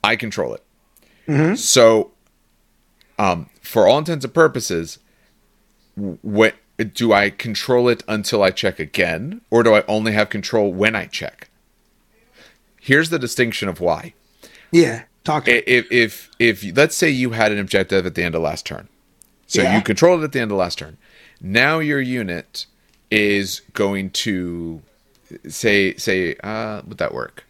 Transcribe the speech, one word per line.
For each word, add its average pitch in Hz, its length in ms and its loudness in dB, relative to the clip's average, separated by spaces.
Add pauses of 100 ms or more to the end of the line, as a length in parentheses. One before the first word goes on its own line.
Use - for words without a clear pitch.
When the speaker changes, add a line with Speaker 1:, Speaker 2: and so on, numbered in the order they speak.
Speaker 1:
I 110 120 2
control 98 380 -6
it. - 80 -16 (640)
Speaker 2:
Mm-hmm. 156 280 2
Speaker 1:
So, 113 560 4 (1040)
um, 90 320 -2 (100)
for 104 280 2
all 131 100 6
intents 156 260 -6
and 123 100 -10
purposes, 113 640 0 (1000)
w-, 98 260 -8
what, 107 320 2 (400)
do 117 180 2
I 101 180 4
control 123 580 0
it 120 200 0
until 107 340 0
I 92 80 4
check 92 300 -4
again, 90 600 -4 (100)
or 117 120 4
do 113 100 6
I 104 140 4
only 110 260 -2
have 104 180 0
control 101 420 -2
when 104 240 0
I 92 100 -6
check? - 420 -12 (1300)
Here's 151 300 4
the 165 100 -2
distinction 117 480 -2
of 87 120 -6
why. 85 340 -2 (580)
Speaker 2:
Yeah, 147 320 4 (180)
talk 151 220 -4
to 123 140 4
Speaker 1:
I-, 107 80 0
if, 120 260 2
if, 117 380 0 (100)
if, 104 360 0
let's 151 200 2
say 165 140 2
you 127 200 -2
had 110 220 0
an 104 60 -2
objective 95 460 0
at 90 120 -6
the 87 80 -2
end 85 100 -4
of 82 80 -2
last - 240 -6
turn. - 220 -14 (580)
So - 160 0
Speaker 2:
Yeah. 92 140 2
Speaker 1:
you 104 60 2
controlled 165 400 2
it - 20 -4
at 139 80 -6
the 135 80 -2
end 110 100 -4
of 101 80 -2
last 90 200 -2
turn. 76 180 -16 (440)
Now 127 380 0
your 147 220 -2
unit 120 680 -8 (440)
is 101 500 0 (140)
going 98 360 -2
to 85 680 -6 (680)
say, 98 500 0
say, 92 460 -2
uh, 107 440 -8
would - 120 -18
that - 160 -4
work? - 360 -12